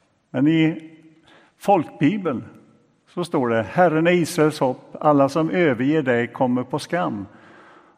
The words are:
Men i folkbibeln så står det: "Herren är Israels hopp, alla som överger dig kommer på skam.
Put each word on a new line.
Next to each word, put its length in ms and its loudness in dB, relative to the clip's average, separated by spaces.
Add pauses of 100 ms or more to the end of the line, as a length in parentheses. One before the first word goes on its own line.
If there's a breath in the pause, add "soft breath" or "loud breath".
(300)
Men 180 0
i 440 0 (640 soft breath)
folkbibeln 840 -2 (640)
så 180 -8
står 240 -2
det: 140 2
"Herren 440 2
är 40 4
Israels 480 0
hopp, 400 -4
alla 300 4
som 200 -2
överger 540 0
dig 240 0
kommer 360 -2
på 160 -6
skam. 460 -6 (720 loud breath)